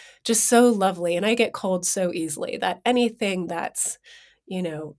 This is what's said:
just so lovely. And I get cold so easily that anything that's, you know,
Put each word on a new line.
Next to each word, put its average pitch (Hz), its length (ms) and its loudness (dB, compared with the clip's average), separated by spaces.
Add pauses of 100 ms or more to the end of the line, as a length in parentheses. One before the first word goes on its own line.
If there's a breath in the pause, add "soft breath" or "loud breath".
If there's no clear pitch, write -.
(260 loud breath)
just 226 220 2
so 247 220 8
lovely. 185 460 0
And 185 100 0
I 220 100 2
get 226 180 0
cold 185 320 -2
so 180 260 0
easily - 460 -6
that 185 280 -2
anything 220 640 0
that's, - 520 -6 (480 loud breath)
you 185 140 -4
know, 156 380 -8